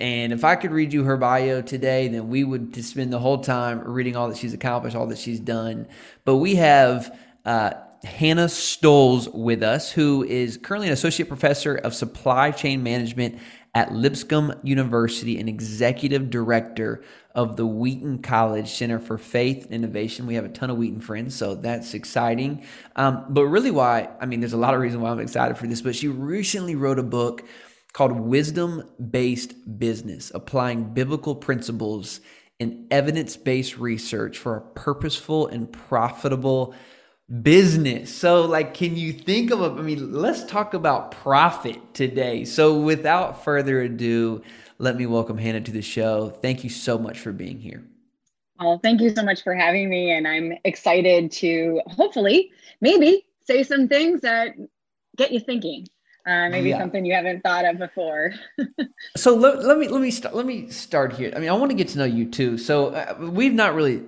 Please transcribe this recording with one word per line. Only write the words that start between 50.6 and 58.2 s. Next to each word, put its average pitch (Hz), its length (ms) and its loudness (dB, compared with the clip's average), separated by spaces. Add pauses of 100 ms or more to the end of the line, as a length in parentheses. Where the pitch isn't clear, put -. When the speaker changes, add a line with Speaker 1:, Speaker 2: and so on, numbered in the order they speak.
Speaker 2:
excited 175 680 4
to 165 540 0
hopefully 311 640 2 (320)
maybe 339 420 6 (220)
say 269 160 4
some 269 260 2
things 311 340 2
that 226 280 0 (680)
get 262 160 2
you 233 80 0
thinking. 180 460 -6 (380)
Uh, 175 260 2
maybe 180 180 0
Speaker 1:
Yeah. - 100 2
Speaker 2:
something 185 260 -4
you 180 100 2
haven't 180 280 -2
thought 175 220 2
of 175 140 2
before. 170 540 -4 (260)